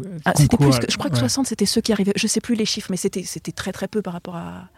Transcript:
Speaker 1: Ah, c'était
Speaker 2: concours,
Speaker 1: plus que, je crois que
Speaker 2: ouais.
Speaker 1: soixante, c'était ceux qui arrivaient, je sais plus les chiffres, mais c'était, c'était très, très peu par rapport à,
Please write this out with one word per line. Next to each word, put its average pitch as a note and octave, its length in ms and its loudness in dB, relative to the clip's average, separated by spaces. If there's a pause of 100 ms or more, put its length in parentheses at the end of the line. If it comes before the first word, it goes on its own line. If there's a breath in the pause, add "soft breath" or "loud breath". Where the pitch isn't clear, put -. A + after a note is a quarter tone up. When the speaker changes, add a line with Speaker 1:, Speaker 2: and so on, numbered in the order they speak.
(240)
Speaker 1:
Ah, F#3 120 -4
c'était D3 200 6
Speaker 2:
concours, C#3 200 6
Speaker 1:
plus A#2 100 0
que, - 60 0
je - 60 -2
crois D4 120 -2
que D3 40 0
Speaker 2:
ouais. A#2+ 60 2
Speaker 1:
soixante, C4 260 0
c'était G#3+ 200 0
ceux - 140 2
qui A3 120 2
arrivaient, G3 240 2
je A3+ 100 0
sais G#3+ 140 0
plus - 140 0
les G#3+ 120 0
chiffres, - 240 -4
mais F#3 80 -2
c'était, F#3+ 260 -2
c'était - 280 -10
très, - 200 -6
très F#3+ 160 -6
peu G#3+ 140 -2
par F3+ 100 -6
rapport F3 240 -10
à, F3 420 -12